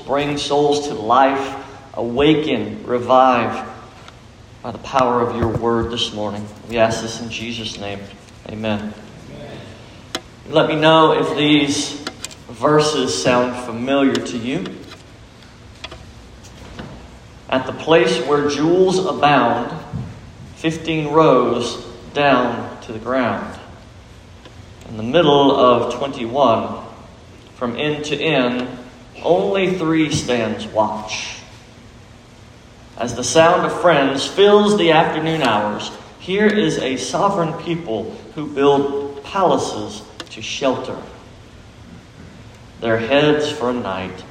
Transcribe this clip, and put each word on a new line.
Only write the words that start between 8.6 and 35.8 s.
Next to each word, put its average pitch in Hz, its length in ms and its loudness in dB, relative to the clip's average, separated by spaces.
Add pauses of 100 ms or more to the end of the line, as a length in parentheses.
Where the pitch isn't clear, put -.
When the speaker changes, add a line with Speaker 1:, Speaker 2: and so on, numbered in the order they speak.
Speaker 2:
Amen. - 240 -16 (920)
Speaker 1:
Let 160 200 4
me 156 60 0
know 156 380 6
if 139 220 0
these 143 580 2 (560)
verses 131 680 0
sound 123 360 2 (100)
familiar 131 480 0
to - 240 -4
you. 131 260 -4 (2750)
"At 131 160 0
the 123 80 -6
place - 540 4
where 143 200 2
jewels 170 560 2
abound, 127 680 2 (840)
fifteen 160 540 -4
rows 123 760 2 (300)
down 123 680 0
to 120 120 -12
the 110 60 -8
ground. 113 580 -4 (1300)
In 113 80 -12
the 110 60 -8
middle 139 520 4
of 123 380 4
twenty-one, 120 920 0 (720)
from 120 220 -6
end 147 280 -4
to 147 120 -4
end, 127 500 0 (560)
only 190 540 0
three 160 340 0
stands 110 560 -2
watch. - 720 -4 (1600)
As 120 180 -6
the 123 80 -6
sound 160 420 4
of 151 140 -4
friends 139 480 2
fills 208 500 6
the 170 140 4
afternoon 160 520 2
hours, 104 460 -2 (300)